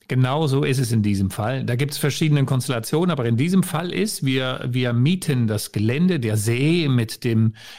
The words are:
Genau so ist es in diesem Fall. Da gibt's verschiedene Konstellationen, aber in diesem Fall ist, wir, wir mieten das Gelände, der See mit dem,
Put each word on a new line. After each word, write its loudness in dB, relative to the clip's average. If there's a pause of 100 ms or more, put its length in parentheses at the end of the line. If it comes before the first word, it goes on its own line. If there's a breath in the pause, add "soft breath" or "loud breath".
Genau 2
so 2
ist 0
es -2
in 2
diesem 0
Fall. -4
Da -2
gibt's -2
verschiedene 2
Konstellationen, 0
aber -2
in 2
diesem 2
Fall -4
ist, -4
wir, -2
wir 0
mieten 2
das -4
Gelände, 0
der 0
See 0
mit 0
dem, 2 (240 loud breath)